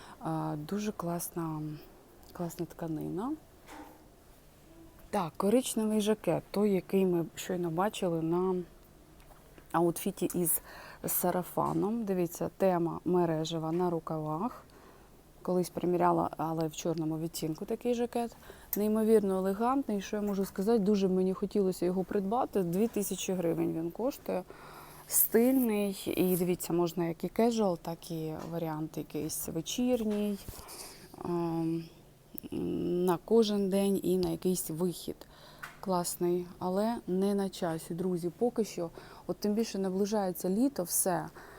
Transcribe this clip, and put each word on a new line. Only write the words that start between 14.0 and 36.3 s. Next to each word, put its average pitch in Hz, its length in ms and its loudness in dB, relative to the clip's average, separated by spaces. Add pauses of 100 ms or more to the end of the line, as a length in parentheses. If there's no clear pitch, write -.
Колись 180 280 2
приміряла, 175 680 4
але 165 300 0
в 156 80 -10
чорному 160 440 -2
відтінку 160 460 -6
такий 226 280 -2
жакет. 233 420 -2 (420)
Неймовірно 214 600 4
елегантний, 208 640 0
що - 140 -6
я 208 60 -2
можу 196 240 0
сказати, 220 340 2
дуже 196 280 4
мені 185 260 2
хотілося 190 520 0
його 180 180 2
придбати. 208 600 0
Дві 180 240 2
тисячі 196 460 -2
гривень 170 400 0
він 165 180 -4
коштує. 190 520 -4 (640)
Стильний. 226 1080 4
І 185 200 6
дивіться, 175 360 0
можна 170 320 2
як 165 180 -4
і 180 60 -2
кежуал, 220 480 2
так - 340 -8
і 160 220 -4 (180)
варіант 160 460 -4
якийсь 151 500 -4
вечірній, 208 920 0 (880)
ем, 165 580 0 (680)
на 175 760 0
кожен 208 440 4
день 196 340 2
і 180 140 2
на 180 120 0
якийсь 175 400 0
вихід. 165 460 -4 (640)
Класний, 175 640 0 (140)